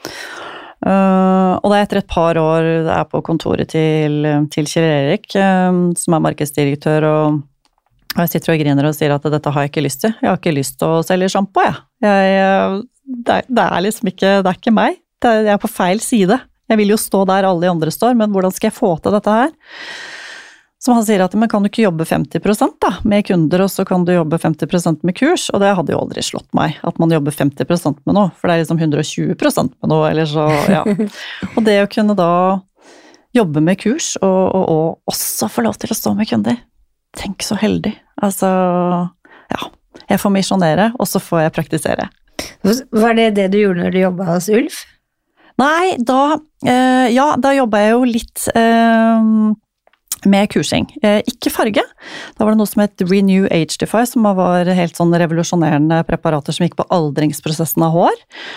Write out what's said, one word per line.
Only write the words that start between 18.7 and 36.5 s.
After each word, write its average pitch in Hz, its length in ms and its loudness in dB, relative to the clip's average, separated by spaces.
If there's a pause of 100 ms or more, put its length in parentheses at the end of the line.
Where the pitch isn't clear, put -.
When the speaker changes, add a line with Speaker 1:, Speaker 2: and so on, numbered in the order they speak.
Speaker 1:
jeg - 60 -20
få 196 160 0 (100)
til 196 80 0
dette 202 180 0
her? 233 200 2 (1300)
Som 247 140 2
han 233 100 2
sier 202 160 2
at, 185 140 0
men 220 160 0
kan 208 100 0
du 202 80 0
ikke 226 140 0
jobbe 160 260 0
femti 160 320 -2
prosent 208 400 0
da, 294 220 0
med 208 240 2
kunder, 175 340 2
og 196 80 0
så - 160 -4
kan 180 220 0
du 180 80 2
jobbe 165 260 0
femti 160 240 -2
prosent 170 400 -2
med 180 80 0
kurs? 330 380 0
Og - 100 0
det 196 140 2
hadde 165 180 -2
jo - 60 0
aldri - 260 -6
slått - 300 -10
meg, - 260 -2
at 170 160 -6
man 165 140 2
jobber 151 240 0
femti 143 340 -2
prosent 160 380 -2
med 180 100 0
noe, 196 160 2
for - 160 -6
det 170 60 2
er 165 80 0
liksom 160 180 -2
hundre 156 220 0
og - 20 -4
tjue 156 320 -4
prosent - 400 -2
med 151 140 -4
noe, 156 180 2
eller 160 160 0
så, 151 220 -2 (240)
ja. 160 100 2 (380)
Speaker 2:
<laughs> - 360 -14
Speaker 1:
Og 233 120 0
det 208 160 4
å 202 80 -2
kunne 208 260 0
da 170 140 2 (1040)
jobbe 160 260 2
med 175 160 2
kurs, - 460 -4
og, 190 180 2 (140)
og, 190 160 0
og 160 420 -2
også - 380 -6
få 233 160 -2
lov 208 100 -4
til - 160 -8
å - 60 -6
stå 208 180 -2
med 214 140 -2
kunder. 226 260 -2 (560)